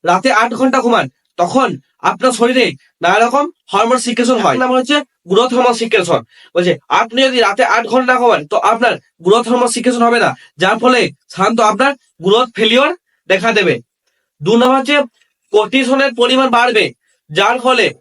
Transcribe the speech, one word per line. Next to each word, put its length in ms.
রাতে 280
আট 220
ঘন্টা 260
ঘুমান, 280
তখন 320
আপনার 340
শরীরে 340
নানা 160
রকম 320
হরমোন 320
সিক্রেশন 400
হয়। 160
এক 60
নাম 120
হচ্ছে 240
গ্রোথ 260
হরমোন 180
সিক্রেশন। 480
বলছে, 240
আপনি 340
যদি 180
রাতে 240
আট 220
ঘন্টা 300
ঘুমান, 300
তো 120
আপনার 360
গ্রোথ 260
হরমোন 200
সিক্রেশন 340
হবে 160
না, 120
যার 200
ফলে 220
সাধারণত 320
আপনার 320
গ্রোথ 320
ফেলিওর 360
দেখা 240
দেবে। 220
দু 160
নম্বর 220
হচ্ছে 180
কর্টিসনের 600
পরিমাণ 340
বাড়বে, 360
যার 280
ফলে 280